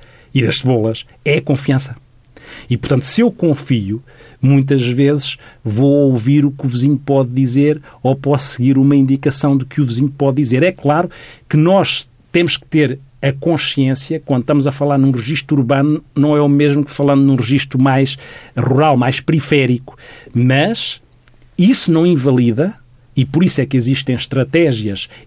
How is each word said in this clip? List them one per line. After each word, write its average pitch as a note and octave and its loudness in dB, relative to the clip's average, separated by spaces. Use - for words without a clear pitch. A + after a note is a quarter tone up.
e C3+ 0
das G#2+ -2
cebolas, A2+ -2
é D3 0
a - -4
confiança. C3+ -2
E, B2 0
portanto, C3+ -2
se - 0
eu A#3+ 2
confio, B2 -2
muitas C3+ 2
vezes C#3 0
vou C#3 2
ouvir C3+ 2
o C#3+ 0
que C#3 -10
o C3+ 0
vizinho C3 0
pode C3+ 0
dizer C3+ 0
ou C3+ 0
posso C#3 -2
seguir C3+ 2
uma C#3 4
indicação C#3 0
do C3 -4
que - -6
o C#3+ 2
vizinho B2 -2
pode C#3 -2
dizer. B2+ 0
É F3+ 2
claro E3 -2
que D3 0
nós E3+ 0
temos E3+ 0
que - -14
ter C#3 0
a C#3 0
consciência, C#3 -2
quando B2+ -2
estamos C#3+ 0
a C3+ -2
falar C#3+ -2
num C3+ 4
registro C3 -2
urbano, C#3 0
não D3 2
é D3 2
o D3 2
mesmo C#3+ 2
que C#3+ -16
falando C#3+ 2
num C#3 4
registro B2+ -2
mais C3+ 2
rural, C#3 2
mais B2 0
periférico. C3+ -2
Mas C3+ 0
isso F#3 2
não D#3+ 2
invalida, C3 2
e C3+ 2
por - 0
isso - 0
é B2 0
que C3+ -2
existem B2+ -2
estratégias B2 -2